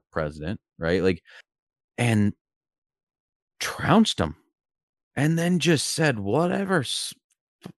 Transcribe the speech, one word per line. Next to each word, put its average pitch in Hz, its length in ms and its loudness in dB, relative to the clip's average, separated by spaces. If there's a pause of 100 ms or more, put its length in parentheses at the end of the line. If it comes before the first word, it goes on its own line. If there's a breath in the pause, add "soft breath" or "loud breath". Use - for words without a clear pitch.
(120)
president, 80 480 -6 (200)
right? 85 240 0
Like, 92 180 0 (760 loud breath)
and 107 360 2 (1300)
trounced - 600 2
him, 78 160 -2 (800)
and 156 220 0
then 175 220 0
just 143 280 2
said 147 320 0
whatever 175 640 0
s-, - 320 -8 (640)